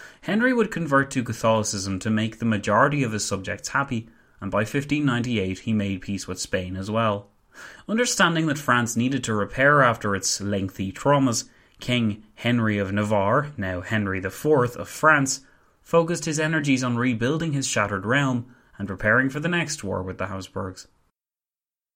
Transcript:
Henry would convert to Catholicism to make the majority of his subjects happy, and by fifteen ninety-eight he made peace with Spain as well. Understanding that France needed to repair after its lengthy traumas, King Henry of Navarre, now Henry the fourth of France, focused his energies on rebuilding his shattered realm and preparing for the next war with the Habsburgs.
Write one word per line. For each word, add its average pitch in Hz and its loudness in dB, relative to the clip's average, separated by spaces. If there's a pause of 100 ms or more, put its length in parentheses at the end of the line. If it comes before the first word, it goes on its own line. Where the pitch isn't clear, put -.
(220)
Henry 226 2
would 226 2
convert 139 2
to 127 -2
Catholicism 107 -2
to 110 -4
make 110 -2
the 117 -4
majority 113 2
of 117 0
his 107 -4
subjects 95 -6
happy, 131 -4 (320)
and 98 -6
by 107 2
fifteen 147 -2
ninety-eight 120 0
he 113 -2
made 101 0
peace - -6
with 92 -8
Spain 92 -4
as 95 -6
well. 107 0 (640)
Understanding 185 2
that 143 0
France 120 0
needed 123 0
to 113 -2
repair 135 4
after 110 2
its - -2
lengthy 98 -4
traumas, 135 2 (320)
King 117 0 (120)
Henry 113 2
of 95 0
Navarre, 107 2
now 92 -4
Henry 98 -2
the 107 -4
fourth 135 2
of 90 -10
France, 147 2 (420)
focused 165 0
his 151 -2
energies 147 2
on 123 0
rebuilding 127 0
his 135 -2
shattered 101 -2
realm 127 0 (240)
and 101 -6
preparing 110 2
for 147 -6
the 165 -2
next 170 -2
war 95 -4
with 92 -8
the 95 -4
Habsburgs. 95 -10 (1080)